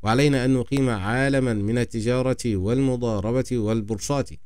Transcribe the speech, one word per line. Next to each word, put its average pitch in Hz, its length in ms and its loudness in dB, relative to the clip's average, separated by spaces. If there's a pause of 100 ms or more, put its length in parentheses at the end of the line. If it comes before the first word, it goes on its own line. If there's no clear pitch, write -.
وعلينا 127 420 2
أن 131 80 4
نقيم 131 360 0
عالما 123 640 0
من 107 240 0
التجارة 120 760 0
والمضاربة 120 960 0
والبورصات 113 760 -2 (160)